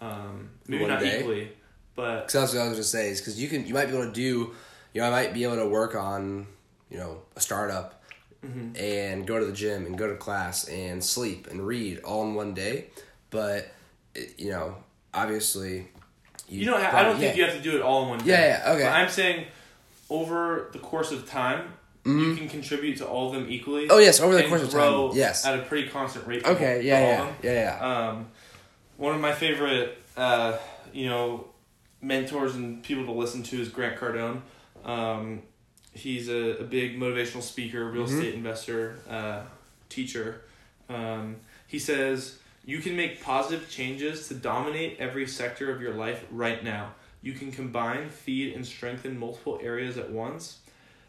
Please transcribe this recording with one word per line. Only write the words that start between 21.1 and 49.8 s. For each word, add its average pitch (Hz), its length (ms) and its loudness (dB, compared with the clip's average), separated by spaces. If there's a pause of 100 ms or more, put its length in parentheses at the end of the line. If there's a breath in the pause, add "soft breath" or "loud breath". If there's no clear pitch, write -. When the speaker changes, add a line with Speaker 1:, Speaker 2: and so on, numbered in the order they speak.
Speaker 1:
of 123 180 -6
time, 143 440 -2 (320)
you 135 80 4
Speaker 2:
Mm-hmm. 160 240 4
Speaker 1:
can 156 140 -6
contribute 143 480 -4
to - 80 -6
all 127 220 0
of 131 60 -4
them 131 160 -4
equally 143 380 -2
Speaker 2:
Oh, 190 80 12
yes, 196 240 12
over 185 140 8
the 175 60 10
Speaker 1:
and 147 100 6
Speaker 2:
course 170 100 6
of 131 80 0
time. 143 100 2
Speaker 1:
grow 139 360 6
Speaker 2:
Yes. 127 320 4
Speaker 1:
at 135 120 2
a 127 40 -4
pretty 147 260 -2
constant 127 380 -6
rate 120 180 -4
Speaker 2:
Okay, 139 360 4
Speaker 1:
for - 20 0
Speaker 2:
yeah, 135 140 6
Speaker 1:
all 135 40 8
Speaker 2:
yeah, 123 220 6
Speaker 1:
of 143 60 -2
them. - 140 -8
Speaker 2:
yeah, 117 380 2
yeah. 120 300 0
Speaker 1:
Um, 113 180 -8 (680 loud breath)
one 143 160 0
of 151 80 -2
my 147 100 2
favorite, 143 640 0 (220)
uh, 117 400 4 (340 loud breath)
you 131 160 -4
know, 120 380 -2 (560)
mentors 135 540 -2
and 117 260 -8
people 131 240 -4
to 120 60 -4
listen 120 320 -2
to 127 140 -6
is 113 120 -4
Grant 120 280 -4
Cardone. 117 440 -4 (420 soft breath)
Um, 110 560 -4 (540)
he's 120 340 -6
a, 117 300 0
a - 60 -8
big 123 360 -2
motivational 123 420 -2
speaker, 117 460 -6
real 120 160 -2
Speaker 2:
Mm-hmm. 135 140 0
Speaker 1:
estate 113 160 -2
investor, 113 640 -6 (100)
uh, 107 320 -6 (480)
teacher. 113 540 -6 (480 soft breath)
Um, 113 460 -6 (320 soft breath)
he 151 100 -6
says, 135 580 0 (300 soft breath)
"You 151 140 -6
can 175 160 -4
make 170 260 -2
positive 139 480 -2
changes 139 580 -6
to 135 60 -10
dominate 143 640 -4
every 131 280 -4
sector 131 480 -6
of 120 60 -8
your 117 140 -4
life 113 360 -6
right 117 320 -2
now. 104 300 -6 (300 soft breath)
You 131 100 -8
can 135 180 -10
combine, 127 600 -4
feed, 135 440 -4
and 127 120 -8
strengthen 123 520 -8
multiple 120 440 -8
areas 123 340 -4